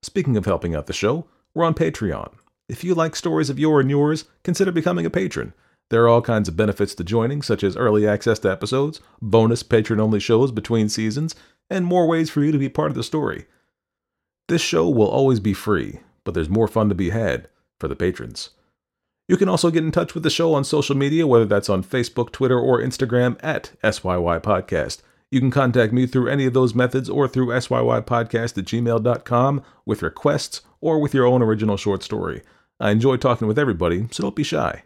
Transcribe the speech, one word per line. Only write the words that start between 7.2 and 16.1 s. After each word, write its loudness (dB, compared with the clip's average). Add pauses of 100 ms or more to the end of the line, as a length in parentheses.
such -2
as 0
early 4
access 0
to 0
episodes, -2 (180)
bonus 4
patron-only 2
shows 2
between 0
seasons, -4 (340)
and -2
more 2
ways 2
for 0
you 2
to 2
be 0
part -2
of -6
the -6
story. -4 (1040)
This 0
show 0
will 2
always 2
be -2
free, -4 (240)